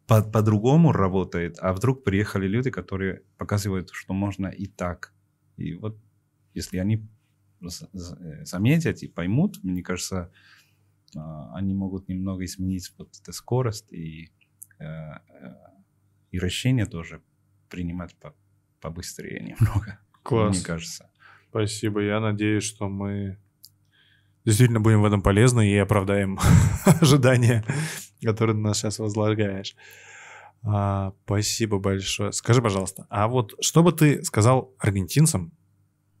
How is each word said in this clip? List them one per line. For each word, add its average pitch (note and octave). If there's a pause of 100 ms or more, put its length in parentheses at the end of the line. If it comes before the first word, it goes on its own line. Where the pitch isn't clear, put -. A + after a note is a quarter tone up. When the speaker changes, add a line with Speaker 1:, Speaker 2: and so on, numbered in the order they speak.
Speaker 1:
по-, A2
по-другому A2
работает, F2+
а F#2
вдруг A#2+
приехали G2
люди, B2
которые F#2+ (160)
показывают, F#2+
что -
можно G2
и F#2+
так. - (420)
И D#2+
вот G#2+ (560)
если -
они G#2+ (540)
з-, -
з-, F2
э, D2+
заметят A2+
и C#2+
поймут, A#2+
мне F2+
кажется, F2+ (840)
а, D2+
они G2
могут F#2+
немного F#2+
изменить F#2
вот - (100)
эту -
скорость A#2
и, D#2+ (460)
э, D#2
э, D#2 (1120)
и F2+
решения G2+
тоже E2 (460)
принимать F2
по-, - (460)
побыстрее -
<laughs> -
немного, G#2+ (240)
Speaker 2:
Класс. G#2
Speaker 1:
мне E2+
кажется. - (400)
Speaker 2:
Спасибо. G#2+
Я G#2
надеюсь, G#2+
что G#2
мы G2 (1080)
действительно A#2
будем G#2+
в -
этом G#2
полезны G#2+
и G2+
оправдаем G2 (300)
<laughs> -
ожидания, B2+ (580)
которые A2
ты G#2+
на G#2+
нас G#2
щас G#2
возлагаешь. G#2+ (840)
А, G2+ (100)
спасибо G#2
большое. G2
Скажи, B2
пожалуйста, G2
а G#2+
вот B2
что -
бы E3+
ты D3+
сказал B2
аргентинцам G2+ (680)